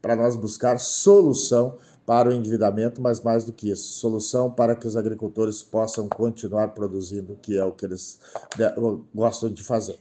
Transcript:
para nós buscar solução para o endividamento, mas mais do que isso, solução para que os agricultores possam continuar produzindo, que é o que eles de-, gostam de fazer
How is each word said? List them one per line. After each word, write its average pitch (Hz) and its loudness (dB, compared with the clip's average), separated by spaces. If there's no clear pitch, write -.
para 117 -2
nós 117 0
buscar 120 -2
solução 135 4
para 120 4
o 123 4
endividamento, 110 0
mas 120 0
mais 113 0
do 113 -10
que 104 -4
isso, - -6
solução 117 -2
para 117 2
que 117 -10
os 110 -4
agricultores 110 -4
possam 110 -4
continuar 107 -2
produzindo, 98 -8
que 101 -2
é 95 0
o 92 -2
que - -10
eles - -12
de-, 110 2
gostam 113 0
de - -12
fazer 104 -4